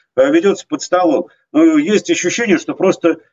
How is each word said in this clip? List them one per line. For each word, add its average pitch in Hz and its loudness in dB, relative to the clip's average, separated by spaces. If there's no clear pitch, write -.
э, 139 2
ведётся 170 0
под 143 -8
столом. 175 -2
Но 160 2
есть 196 0
ощущение, 190 -2
что - -10
просто, 165 0